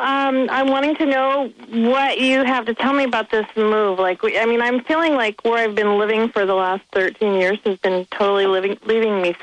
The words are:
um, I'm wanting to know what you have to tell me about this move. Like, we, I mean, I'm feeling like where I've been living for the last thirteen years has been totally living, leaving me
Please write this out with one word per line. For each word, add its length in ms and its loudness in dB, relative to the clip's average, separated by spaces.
um, 460 0
I'm 180 0
wanting 300 0
to 80 0
know 460 0
what 500 0
you 240 2
have 220 0
to 80 -4
tell 200 -2
me 120 2
about 260 -2
this 140 0
move. 440 2
Like, 220 0
we, 160 0
I 80 0
mean, 160 0
I'm 220 0
feeling 300 0
like 320 -2
where 140 2
I've 160 -2
been 220 2
living 320 0
for 160 0
the 100 0
last 360 -2
thirteen 480 0
years 260 0
has 140 -2
been 320 -2
totally 360 0
living, 360 -2
leaving 380 0
me 220 -2